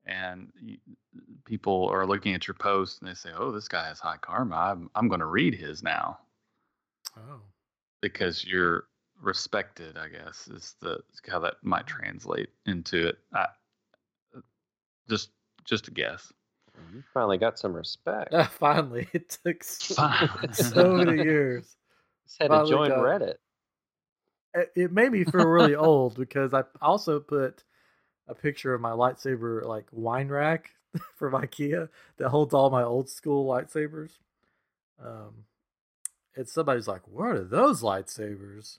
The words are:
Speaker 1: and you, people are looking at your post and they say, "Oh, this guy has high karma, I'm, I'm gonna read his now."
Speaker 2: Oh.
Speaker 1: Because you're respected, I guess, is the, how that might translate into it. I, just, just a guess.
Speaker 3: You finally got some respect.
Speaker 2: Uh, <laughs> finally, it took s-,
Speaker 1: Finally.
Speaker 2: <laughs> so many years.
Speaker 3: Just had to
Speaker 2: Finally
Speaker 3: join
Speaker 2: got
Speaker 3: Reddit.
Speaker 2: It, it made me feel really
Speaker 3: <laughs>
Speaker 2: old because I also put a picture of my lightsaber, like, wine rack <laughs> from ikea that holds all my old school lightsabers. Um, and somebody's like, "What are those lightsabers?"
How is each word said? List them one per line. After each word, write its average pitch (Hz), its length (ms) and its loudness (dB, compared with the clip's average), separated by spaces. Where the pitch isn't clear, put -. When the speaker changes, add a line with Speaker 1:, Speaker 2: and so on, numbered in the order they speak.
Speaker 1:
and 92 560 -10
you, 113 160 -16
people 98 460 0
are 95 160 0
looking 101 280 0
at 90 140 -6
your 98 60 -8
post 98 480 -2
and 95 80 -14
they 90 60 -14
say, 87 220 -16
"Oh, 123 140 -6
this 104 160 -10
guy 82 200 -6
has 78 120 -14
high 82 220 -8
karma, 101 340 -6
I'm, 87 400 -2
I'm 110 140 2
gonna 90 160 -2
read 107 300 0
his 76 280 -12
now." 78 360 -4
Speaker 2:
Oh. 117 240 -20
Speaker 1:
Because 95 440 -4
you're 87 400 0
respected, 92 800 -6
I 80 100 -12
guess, 82 400 -18
is - 340 -20
the, - 180 -6
how 90 100 -4
that 82 240 -4
might - 240 -2
translate - 600 -8
into 85 420 0
it. - 80 -6
I, 90 140 -2
just, 107 220 -4
just - 240 -4
a - 20 -18
guess. - 400 -8
Speaker 3:
You 127 100 -18
finally 104 240 2
got 98 220 0
some 95 140 -4
respect. 165 600 -8
Speaker 2:
Uh, 165 120 6
<laughs> - 140 -10
finally, 147 540 2
it - 160 -6
took 170 180 -2
s-, - 320 -10
Speaker 1:
Finally. - 540 0
Speaker 2:
<laughs> 120 60 -10
so 175 400 6
many 170 300 4
years. 143 520 0
Speaker 3:
Just - 160 -20
had 151 40 4
to 147 60 8
Speaker 2:
Finally 156 180 6
Speaker 3:
join 147 180 6
Speaker 2:
got 135 100 4
Speaker 3:
Reddit. 143 340 2
Speaker 2:
It, 175 220 0
it 180 180 2
made 233 180 6
me 190 140 4
feel 170 200 6
really 165 300 6
Speaker 3:
<laughs> 156 120 4
Speaker 2:
old 131 280 6
because 131 380 -2
I 135 100 4
also 160 380 2
put 143 440 -4
a 127 80 -12
picture 139 380 -4
of 120 60 -2
my 117 120 -4
lightsaber, 117 720 0
like, 110 260 -6
wine 117 380 -2
rack 151 400 -2
<laughs> - 240 -10
from 139 160 -4
ikea 147 560 -2
that 135 120 -2
holds 147 240 2
all 139 160 8
my 127 140 2
old 123 260 0
school 143 420 0
lightsabers. 151 600 -4
Um, 110 420 -18
and 131 100 -8
somebody's 139 400 0
like, 95 180 -8
"What 151 300 -6
are 101 80 -2
those 156 380 2
lightsabers?" 101 960 -6